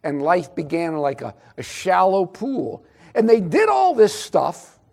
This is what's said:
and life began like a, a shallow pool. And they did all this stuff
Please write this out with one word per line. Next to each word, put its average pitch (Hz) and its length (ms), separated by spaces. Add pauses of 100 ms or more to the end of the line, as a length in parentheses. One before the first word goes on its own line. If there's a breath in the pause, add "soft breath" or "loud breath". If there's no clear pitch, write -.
and 143 180
life 165 320
began 160 440
like 143 260
a, 110 100 (240 soft breath)
a 131 60
shallow 185 640
pool. 185 580 (300 soft breath)
And 226 140
they 226 120
did 320 280
all 370 260
this 214 180
stuff - 680 (120)